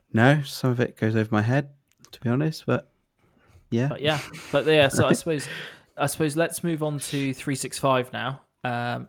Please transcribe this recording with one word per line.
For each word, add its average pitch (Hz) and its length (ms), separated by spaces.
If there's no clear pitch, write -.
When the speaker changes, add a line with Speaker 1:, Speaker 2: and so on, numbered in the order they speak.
Speaker 1:
No, 135 300
some 135 300
of 120 80
it - 160
goes 110 180
over 110 160
my 107 120
head, 139 260
to - 100
be 120 80
honest, 147 380
but 123 240
yeah. 120 160
Speaker 2:
But 139 140
yeah, 147 180
but 139 160
yeah, 151 220
so - 180
I 160 60
Speaker 1:
<laughs> - 80
Speaker 2:
suppose, 156 260
I 143 100
suppose 147 300
let's 165 280
move 160 180
on 147 160
to 139 340
three 139 220
six - 240
five 127 340
now. 117 280
Um, 120 440